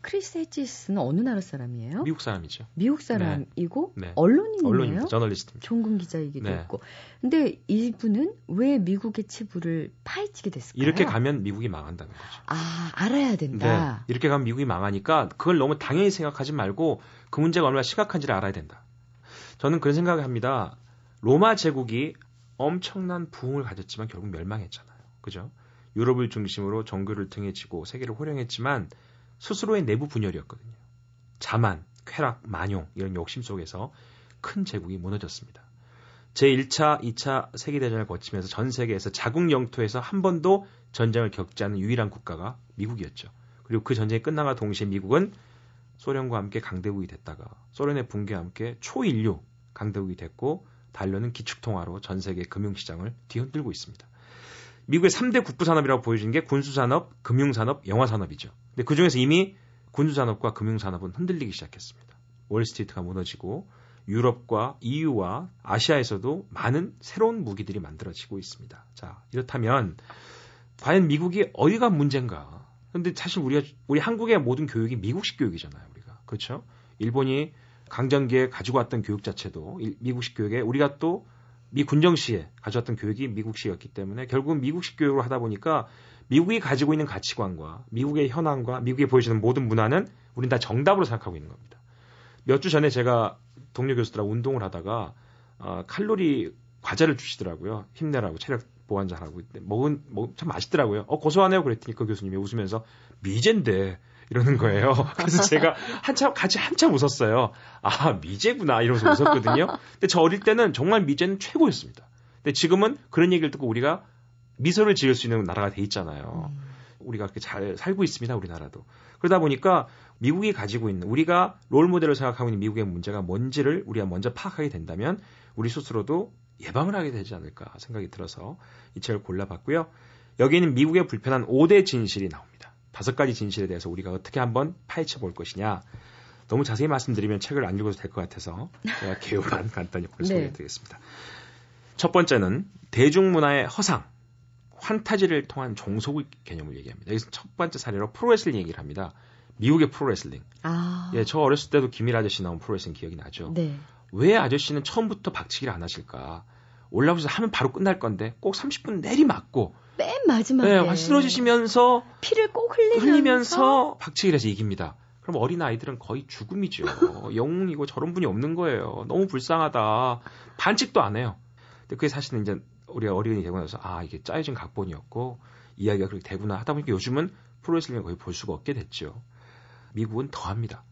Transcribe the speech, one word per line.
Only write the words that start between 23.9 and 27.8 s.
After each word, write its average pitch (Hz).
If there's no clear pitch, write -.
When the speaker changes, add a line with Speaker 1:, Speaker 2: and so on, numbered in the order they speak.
Speaker 2:
결국 98
멸망했잖아요. 92
그죠? 90
유럽을 123
중심으로 104
종교를 98
등에 101
지고 85